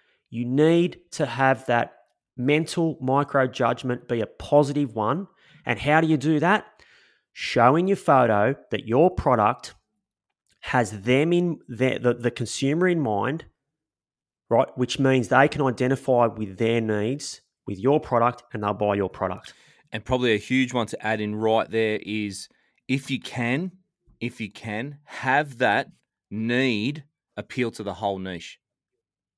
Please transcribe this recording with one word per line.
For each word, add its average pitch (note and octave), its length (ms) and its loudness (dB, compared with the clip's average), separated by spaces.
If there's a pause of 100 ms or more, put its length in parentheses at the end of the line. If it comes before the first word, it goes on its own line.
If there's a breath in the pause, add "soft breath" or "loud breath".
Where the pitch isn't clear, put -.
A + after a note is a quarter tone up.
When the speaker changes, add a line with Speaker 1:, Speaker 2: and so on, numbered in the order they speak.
(300)
Speaker 1:
You A#2+ 160 -6
need D#3+ 540 2 (120)
to D#3 140 -4
have C3 400 0
that A#2+ 280 0 (440)
mental D#3 640 0
micro C3+ 460 2
judgment B2 600 -2
be A#2 140 -2
a G#2 60 -4
positive C#3+ 680 0
one. B2+ 320 -2 (380 soft breath)
And A#2+ 120 -2
how D3+ 240 2
do E3 60 2
you D#3 100 2
do D3 220 0
that? F#3 260 2 (680 soft breath)
Showing C#3 540 4
your F#3+ 100 2
photo B2 580 4 (160)
that G#2+ 160 -6
your D3 240 4
product B2 640 0 (880)
has G#2+ 400 -2
them C3+ 320 2
in F3 340 0
the, B2 320 -2
the, A#2+ 160 2
the A#2+ 160 -2
consumer C#3+ 560 -2
in F3 120 0
mind, A#2+ 460 -2 (1040)
right? A#2+ 260 2
Which B2+ 220 -4
means C3 300 2
they C3+ 200 6
can D3+ 140 -4
identify B2+ 640 0
with G#2 320 -6
their A#2 240 0
needs A2 600 -4 (260)
with G2 100 -8
your C3+ 220 2
product A#2+ 420 0 (120)
and G#2+ 100 -6
they'll G#2 100 0
buy G#2 220 0
your G2 140 0
product. - 440 -6 (380 soft breath)
Speaker 2:
And A2 120 -10
probably B2 300 0
a G#2+ 40 2
huge B2+ 360 -2
one A#2 140 -2
to - 180 -12
add A2 160 -2
in G#2+ 140 -4
right A2 340 0
there A2 320 -2
is G#2 480 -8 (380)
if C#3 240 -4
you B2+ 80 -4
can, C3 540 -4 (460)
if A#2 220 -8
you G#2 100 -10
can, A#2 520 -8
have C3+ 560 -2
that A2+ 320 2 (400)
need A#2+ 720 -2 (340)
appeal A#2 340 -4
to A2 120 -12
the G2 100 -6
whole G2 240 -4
niche. F#2 420 -10 (800)